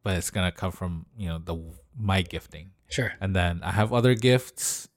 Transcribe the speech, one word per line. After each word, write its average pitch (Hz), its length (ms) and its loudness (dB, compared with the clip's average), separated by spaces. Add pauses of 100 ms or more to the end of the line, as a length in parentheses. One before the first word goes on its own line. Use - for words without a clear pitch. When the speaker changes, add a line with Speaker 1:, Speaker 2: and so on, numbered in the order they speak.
Speaker 1:
but 95 120 0
it's - 140 -2
gonna 90 220 0
come - 180 -4
from, 87 360 -6 (100)
you 98 120 -6
know, 82 100 -4
the, 82 180 -6 (420)
my 98 240 2
gifting." 85 480 -10 (200)
Speaker 2:
Sure. 123 300 -2
Speaker 1:
And 98 140 -2
then 87 300 2
I 87 80 -4
have 107 200 2
other 123 220 6
gifts - 840 0